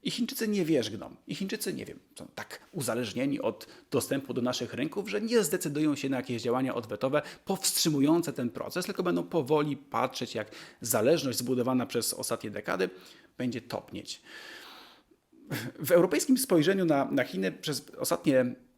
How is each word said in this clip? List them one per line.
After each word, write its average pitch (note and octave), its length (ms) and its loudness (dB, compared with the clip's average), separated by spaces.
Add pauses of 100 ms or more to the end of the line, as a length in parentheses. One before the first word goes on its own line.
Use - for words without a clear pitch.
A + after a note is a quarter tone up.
I - 80 -2
Chińczycy A#3 360 -4
nie G3+ 180 2
wierzgną. A2+ 500 0 (120)
I - 80 -6
Chińczycy, G3 380 -4
nie B2 120 -6
wiem, - 140 -14 (200)
są - 160 -14
tak - 240 -12 (120)
uzależnieni A#2+ 680 -2
od - 260 -2 (240)
dostępu C3+ 420 -2
do B2 80 0
naszych B2 320 -2
rynków, F#3+ 360 -4
że G#3 120 -2
nie A3+ 220 4
zdecydują D3+ 520 0
się C3+ 140 -4
na C3+ 80 0
jakieś A#2+ 240 -4
działania B2+ 340 0
odwetowe A#2+ 460 0 (240)
powstrzymujące D#3+ 880 2
ten B2 160 -2
proces, - 360 -4
tylko - 180 -4
będą F3 200 0
powoli D3 540 2
patrzeć, - 580 -4
jak G#2+ 160 -4 (300)
zależność B2 560 2
zbudowana B2 480 2
przez - 280 -2
ostatnie A2 380 -4
dekady - 380 -2 (480)
będzie A#2+ 240 -4
topnieć. - 600 -10 (1600)
W C#3+ 120 0
europejskim F#3 460 6
spojrzeniu F3+ 480 4
na, C#3+ 200 4
na C#3 180 2
Chiny F#3 280 -2
przez D3 340 -6 (120)
ostatnie - 580 2 (220)